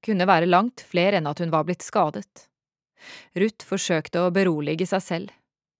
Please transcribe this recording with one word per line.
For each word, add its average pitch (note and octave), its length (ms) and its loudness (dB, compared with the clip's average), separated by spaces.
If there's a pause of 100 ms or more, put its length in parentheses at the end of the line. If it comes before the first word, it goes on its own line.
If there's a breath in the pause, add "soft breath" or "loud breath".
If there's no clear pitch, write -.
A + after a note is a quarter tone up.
kunne F#3+ 240 0
være F3 200 6
langt F#3+ 380 2
flere F#3 320 2
enn D3+ 100 -4
at D3+ 140 -6
hun E3 100 -4
var D#3 140 2
blitt F3 180 -6
skadet. G3 640 -4 (920 loud breath)
Ruth G#3+ 280 -2
forsøkte E3+ 560 -2
å F3+ 120 0
berolige E3 520 0
seg F#3+ 160 -2
selv, F3+ 320 -8 (440)